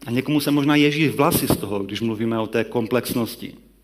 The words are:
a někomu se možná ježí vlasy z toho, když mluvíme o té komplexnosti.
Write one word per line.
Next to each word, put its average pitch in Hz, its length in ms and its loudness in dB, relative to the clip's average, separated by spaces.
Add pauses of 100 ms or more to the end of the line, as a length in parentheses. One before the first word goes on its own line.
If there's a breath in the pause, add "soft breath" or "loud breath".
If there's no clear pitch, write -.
a 120 60 -6
někomu 135 280 0
se 143 120 0
možná 147 240 4
ježí 147 340 4
vlasy 139 380 2
z - 100 2
toho, 101 260 -4
když 101 180 -6
mluvíme 113 380 -2
o 107 80 -2
té 113 160 0
komplexnosti. 113 920 -4 (280)